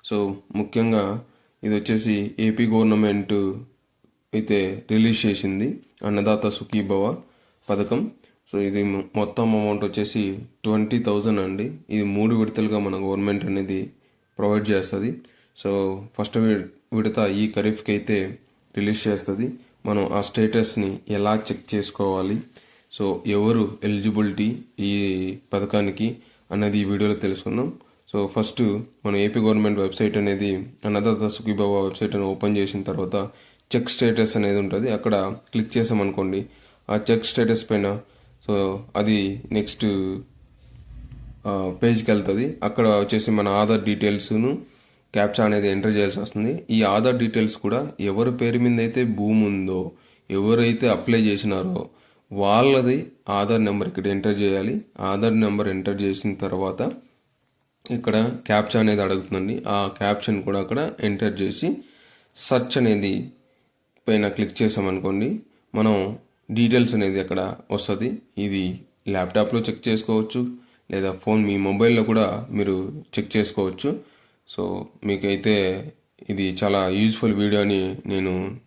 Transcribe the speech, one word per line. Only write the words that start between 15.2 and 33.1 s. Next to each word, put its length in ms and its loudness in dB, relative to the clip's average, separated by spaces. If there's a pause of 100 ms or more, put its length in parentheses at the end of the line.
So, 120 -4 (480)
ఫస్ట్ 200 -2
వి-, 260 2 (280)
విడత 260 0
ఈ 340 0
ఖరీఫ్కి 400 0
అయితే 460 -2 (380)
రిలీజ్ 320 0
చేస్తది. 500 -2 (280)
మనం 260 0
ఆ 80 0
స్టేటస్ని 800 0 (100)
ఎలా 280 0
చెక్ 380 -6
చేసుకోవాలి, 640 -2 (540)
so, 240 -2 (100)
ఎవరు 580 2
ఎలిజిబిలిటీ 720 0 (220)
ఈ 140 -2 (580)
పథకానికి 640 -2 (340)
అన్నది 280 0
ఈ 60 2
వీడియోలో 300 0
తెలుసుకుందాం. 580 -4 (420)
So, 120 0
ఫస్ట్ 360 -2 (440)
మన 100 0
ఏపీ 240 2
గవర్నమెంట్ 380 2
వెబ్సైట్ 380 0
అనేది 380 2 (300)
అన్నదాత 440 0
సుఖీభవ 560 0
వెబ్సైట్ 300 -2
అని 100 0
ఓపెన్ 320 0
చేసిన 260 -2
తర్వాత 460 -2 (480)